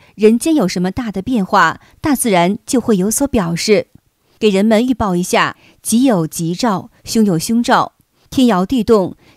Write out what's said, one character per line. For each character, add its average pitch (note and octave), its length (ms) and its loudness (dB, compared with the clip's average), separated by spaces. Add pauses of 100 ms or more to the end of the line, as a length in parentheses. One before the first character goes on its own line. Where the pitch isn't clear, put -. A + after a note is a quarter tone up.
(140)
人 A3 240 4
间 E4 160 0
有 B3+ 140 2
什 F3+ 120 -4
么 F3+ 120 -2
大 A3+ 200 -8
的 F#3+ 120 -8
变 A#3+ 200 -2
化， F3+ 380 0 (180)
大 D4+ 160 0
自 A#3 140 -2
然 F#3 380 2
就 C4 120 0
会 A3+ 160 0
有 F#3 140 0
所 C#4 180 -2
表 F3 280 -2
示， G3 320 0 (500)
给 G#3+ 120 0
人 G3 160 2
们 A3+ 200 2
预 C4 80 0
报 G3+ 220 -2
一 F3+ 80 0
下， F3+ 340 -2 (240)
吉 A#3 220 0
有 G3+ 220 2
吉 E3 300 -6
兆， F#3+ 360 -4 (120)
凶 A3+ 220 0
有 F#3 120 0
凶 A#3 240 -2
兆， G#3+ 320 0 (360)
天 C4 180 0
摇 F#3+ 180 2
地 A#3+ 180 -2
动， G3+ 340 0 (200)